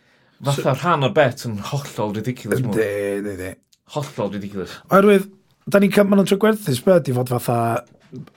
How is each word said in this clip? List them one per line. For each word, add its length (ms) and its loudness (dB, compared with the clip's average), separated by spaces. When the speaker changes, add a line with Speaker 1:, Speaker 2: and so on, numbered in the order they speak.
Speaker 1:
fatha 340 -2
Speaker 2:
So 0 -
Speaker 1:
rhan 320 0
o'r 80 -2
bet 320 2
yn 80 -6
hollol 420 -6
ridiculous, 480 -4
mwy. 140 -4
Speaker 2:
Yndi, 160 0
yndi, 180 -6
yndi. 160 -10
Speaker 1:
Hollol 460 -6
ridiculous. 400 -10
Speaker 2:
Oherwydd, 340 6
da 140 4
ni'n 80 4
cael, 160 4
ma' 140 4
nhw'n 100 4
trwy 140 2
gwerthu 340 0
Spur 240 4
'di 160 -2
fod 160 -2
fatha, 240 -2